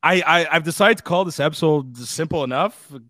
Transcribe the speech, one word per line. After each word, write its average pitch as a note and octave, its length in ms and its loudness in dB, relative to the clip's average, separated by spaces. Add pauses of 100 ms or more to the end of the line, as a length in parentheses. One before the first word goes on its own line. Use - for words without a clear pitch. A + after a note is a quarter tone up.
I, F3 200 2
I, E3 240 2 (100)
I've E3 80 0
decided G3 320 2
to - 60 -10
call F3+ 240 -2
this D#3+ 140 -8
episode D3 540 0
simple D#3 480 -6
enough, C#3 480 -4 (200)